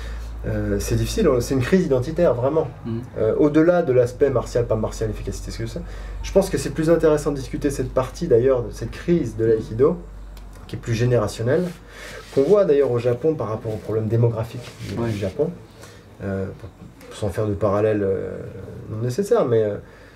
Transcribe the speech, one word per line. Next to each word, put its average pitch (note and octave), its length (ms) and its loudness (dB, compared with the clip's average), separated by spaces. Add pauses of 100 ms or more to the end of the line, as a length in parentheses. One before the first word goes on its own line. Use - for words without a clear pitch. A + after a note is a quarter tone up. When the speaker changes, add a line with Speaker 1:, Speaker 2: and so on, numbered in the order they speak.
(480)
Speaker 1:
Euh, G#2 300 0
c'est A#2 160 -2
difficile, A#2 340 2 (120)
c'est C3+ 140 -2
une C3 60 2
crise F3+ 240 4
identitaire, D3 500 2
vraiment. C3+ 340 0 (160)
Speaker 2:
Mm. A2+ 140 -4 (200)
Speaker 1:
Euh, G#2+ 180 2
au-delà D#3+ 460 4
de C3 100 0
l'aspect B2 380 4
martial, A#2+ 360 0
pas A2 100 2
martial, G#2+ 340 -2
efficacité, - 400 -8
ce - 80 -8
que A#2 80 -4
c'est. E3+ 160 -8 (400)
Je - 100 -8
pense F#3 160 4
que D3+ 80 -2
c'est C3+ 140 -4
plus D#3 180 0
intéressant D#3 440 4
de C#3+ 40 -2
discuter C#3+ 340 -4
cette B2+ 220 -4
partie, C3 360 -2
d'ailleurs, B2 340 4
de G#2 80 -8
cette - 220 -8
crise D3 440 0
de A2 80 0
l'aïkido, A#2 540 2 (680)
qui - 80 -8
est - 20 -12
plus A#2+ 160 -4
générationnelle, A#2+ 680 2 (680)
qu'on C3+ 80 4
voit G3 220 6
d'ailleurs C#3 280 4
au A#2+ 60 0
Japon B2 360 2
par A#2+ 140 -4
rapport A2 260 -6
au G#2+ 40 -8
problème A2 280 -2
démographique A2+ 640 0 (180)
du, G2+ 100 -6
Speaker 2:
Ouais. A#2 120 -2
Speaker 1:
du G#2 80 -4
Japon, G#2 320 -2 (720)
euh, G2 240 -4 (120)
pour, - 120 -16 (460)
sans G#2 140 -4
faire A2 160 -2
de G#2 80 0
parallèle, G#2 480 2
euh, F#2+ 280 -2 (600)
non G#2+ 120 -8
nécessaire, G3 440 2
mais, A2+ 180 4
euh, G#2 120 0 (400)